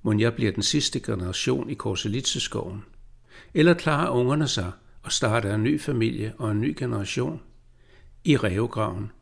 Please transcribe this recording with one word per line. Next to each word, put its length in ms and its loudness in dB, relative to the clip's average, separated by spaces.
Mon 180 2
jeg 140 2
bliver 180 2
den 100 -2
sidste 380 0
generation 720 -2
i 40 -4
Korselitseskoven? 1080 -4
Eller 200 8
klarer 360 0
ungerne 380 2
sig 240 -2
og 100 -6
starter 420 0
en 80 0
ny 180 2
familie 580 -2
og 120 -2
en 100 0
ny 180 0
generation 640 -4
i 120 6
rævegraven 840 -2